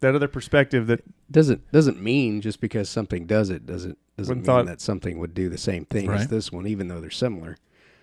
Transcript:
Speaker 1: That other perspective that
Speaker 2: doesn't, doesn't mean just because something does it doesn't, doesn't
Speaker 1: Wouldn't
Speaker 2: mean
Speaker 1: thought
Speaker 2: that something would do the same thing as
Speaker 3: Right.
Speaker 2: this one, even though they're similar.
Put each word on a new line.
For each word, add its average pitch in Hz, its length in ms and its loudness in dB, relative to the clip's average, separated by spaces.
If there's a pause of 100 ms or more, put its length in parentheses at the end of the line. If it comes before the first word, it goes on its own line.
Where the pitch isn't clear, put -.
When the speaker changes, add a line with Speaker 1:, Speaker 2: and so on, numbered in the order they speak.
Speaker 1:
That 131 140 4
other 143 140 0
perspective 131 580 2
that 117 160 2 (280)
Speaker 2:
doesn't, 143 420 4
doesn't 147 280 6
mean 110 400 0
just 104 200 -6
because 107 280 -2
something 95 380 -4
does 107 240 2
it 87 160 -6
doesn't, 90 320 -10 (180)
doesn't 104 140 -6
Speaker 1:
Wouldn't 127 80 -2
Speaker 2:
mean 127 80 -4
Speaker 1:
thought 127 200 4
Speaker 2:
that 87 140 -10
something 90 380 -4
would 82 160 -8
do 92 160 -2
the 82 80 -10
same 90 260 -4
thing 101 260 -4
as 101 120 0
Speaker 3:
Right. - 80 -4
Speaker 2:
this 110 200 -4
one, 90 160 -8
even 98 220 -4
though 87 120 -10
they're 78 100 -14
similar. 85 460 -6 (460)